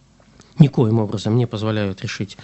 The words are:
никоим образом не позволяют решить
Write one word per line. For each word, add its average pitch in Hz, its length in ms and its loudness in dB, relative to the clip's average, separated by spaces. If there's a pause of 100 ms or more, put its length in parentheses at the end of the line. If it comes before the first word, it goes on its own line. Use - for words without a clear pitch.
(580)
никоим 117 420 4
образом 107 380 -2
не 120 100 0
позволяют 107 540 -4
решить - 420 -8